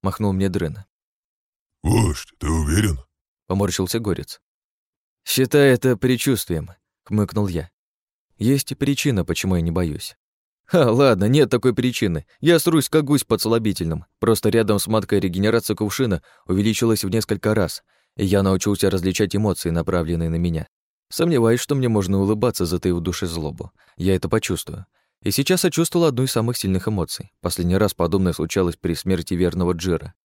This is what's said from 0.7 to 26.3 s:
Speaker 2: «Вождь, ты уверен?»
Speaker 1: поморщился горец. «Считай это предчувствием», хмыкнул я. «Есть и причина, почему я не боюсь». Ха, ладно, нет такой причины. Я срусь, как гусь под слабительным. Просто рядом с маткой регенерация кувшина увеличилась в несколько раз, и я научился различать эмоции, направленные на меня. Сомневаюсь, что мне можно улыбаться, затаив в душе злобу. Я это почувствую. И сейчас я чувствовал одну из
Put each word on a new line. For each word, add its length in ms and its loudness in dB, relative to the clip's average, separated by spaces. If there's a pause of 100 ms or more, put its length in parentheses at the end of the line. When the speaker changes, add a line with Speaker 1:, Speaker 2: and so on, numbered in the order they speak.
Speaker 2:
«Вождь, 560 0
ты 100 -4
уверен?» 500 0 (480)
Speaker 1:
поморщился 520 -2
горец. 420 -6 (840)
«Считай 460 4
это 260 2
предчувствием», 760 0 (340)
хмыкнул 440 0
я. 220 -6 (680)
«Есть 340 0
и 20 -8
причина, 500 0
почему 320 -2
я 60 0
не 80 -2
боюсь». 460 -4 (500)
Ха, 240 4
ладно, 360 4
нет 240 4
такой 240 2
причины. 520 -2 (140)
Я 180 4
срусь, 300 2
как 160 2
гусь 200 0
под 160 0
слабительным. 680 -2 (120)
Просто 300 2
рядом 300 2
с 80 -4
маткой 340 0
регенерация 560 0
кувшина 460 -2 (240)
увеличилась 580 2
в 60 -4
несколько 440 0
раз, 280 -2 (340)
и 80 -2
я 180 2
научился 480 2
различать 460 -2
эмоции, 340 -2
направленные 600 -2
на 60 -2
меня. 300 -2 (440)
Сомневаюсь, 500 2
что 140 -4
мне 140 0
можно 300 0
улыбаться, 460 0
затаив 320 -2
в 40 -2
душе 260 -4
злобу. 460 -8 (240)
Я 180 0
это 140 -2
почувствую. 580 -4 (360)
И 80 -2
сейчас 340 0
я 60 2
чувствовал 360 0
одну 180 0
из 80 -4